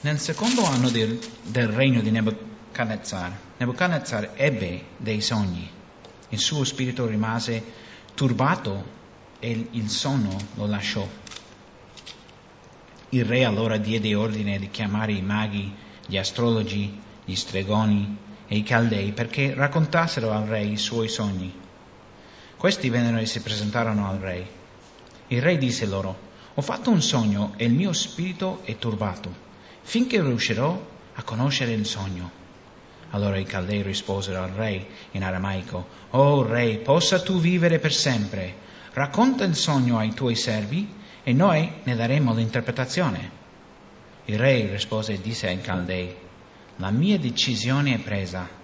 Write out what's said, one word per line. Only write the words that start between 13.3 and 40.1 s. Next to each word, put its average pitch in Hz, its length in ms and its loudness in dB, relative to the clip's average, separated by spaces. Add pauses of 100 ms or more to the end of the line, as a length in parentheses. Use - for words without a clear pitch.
allora 110 340 2
diede 107 360 0
ordine 104 440 0
di 98 100 -6
chiamare 107 440 -2
i 95 100 -2
maghi, 101 500 -2 (340)
gli 98 120 -2
astrologi, 104 840 0 (240)
gli 92 100 -6
stregoni 101 840 0 (280)
e 104 100 -2
i 107 60 2
caldei 107 500 2
perché 135 420 -2
raccontassero 151 800 2
al 110 120 0
re 107 200 0
i 104 120 -2
suoi 113 320 -2
sogni. 95 420 -2 (1080)
Questi 185 320 2
vennero 117 280 2
e 113 80 0
si 113 140 -4
presentarono 104 680 0
al 95 120 -2
re. 92 280 -6 (840)
Il 123 120 0
re 170 160 4
disse 120 300 0
loro: 95 320 -2 (360)
"Ho 151 60 -2
fatto - 300 0
un 190 100 8
sogno 104 560 2
e 117 80 0
il 117 80 6
mio 175 200 4
spirito 185 720 -4
è 110 140 -6
turbato, 101 540 -4 (500)
finché 240 380 2
riuscirò 131 640 2 (300)
a - 80 -12
conoscere 123 500 0
il 107 140 0
sogno." 92 560 -6 (680)
Allora 101 280 0
i 95 60 -2
caldei 98 380 -2
risposero 95 600 -2
al 92 80 -4
re 98 360 -4 (260)
in 95 100 -2
aramaico: 92 640 -4 (240)
"O 139 320 6
re, 113 360 2
possa 175 440 4
tu 185 160 0
vivere 170 400 4
per 151 140 0
sempre. 101 680 -2 (300)
Racconta 208 520 2
il 175 100 2
sogno 127 440 4
ai 110 160 0